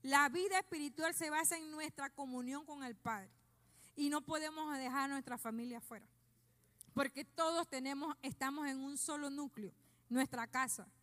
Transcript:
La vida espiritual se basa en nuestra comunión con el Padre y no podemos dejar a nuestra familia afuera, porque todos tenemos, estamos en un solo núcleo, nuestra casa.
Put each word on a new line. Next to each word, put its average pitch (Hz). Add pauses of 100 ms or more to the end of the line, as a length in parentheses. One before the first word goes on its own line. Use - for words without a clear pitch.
La 285
vida 370
espiritual 320
se 320
basa 320
en 311
nuestra 294
comunión 262
con 285
el 240
Padre 202 (680)
y 285
no 294
podemos 311
dejar 262
a 277
nuestra 262
familia 233
afuera, 220 (880)
porque 269
todos 330
tenemos, 277
estamos 277
en 269
un 277
solo 294
núcleo, 277 (380)
nuestra 240
casa. 254 (160)